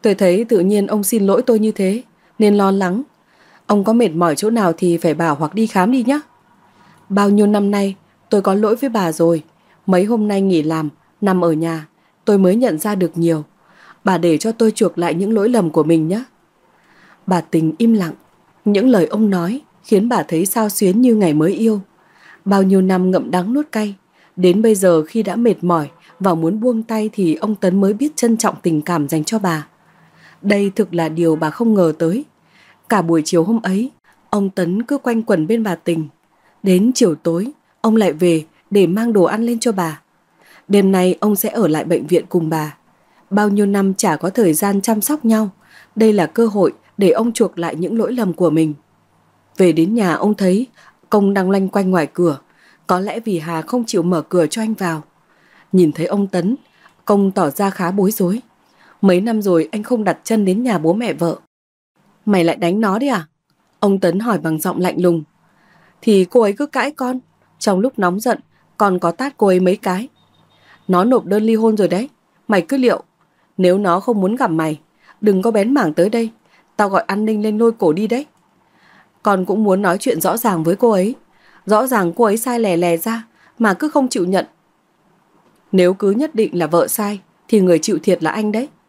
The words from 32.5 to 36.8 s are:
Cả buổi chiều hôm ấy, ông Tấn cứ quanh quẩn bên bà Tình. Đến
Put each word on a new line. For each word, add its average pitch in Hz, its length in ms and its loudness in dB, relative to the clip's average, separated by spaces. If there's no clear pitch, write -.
Cả 202 120 0
buổi 165 240 0
chiều 170 180 0
hôm 220 180 -2
ấy, 196 300 -4
ông 202 200 -2
Tấn 190 340 -4
cứ 285 140 -4
quanh 233 260 -4
quẩn 170 240 0
bên 226 160 0
bà 190 120 -2
Tình. 160 320 -4
Đến 196 320 4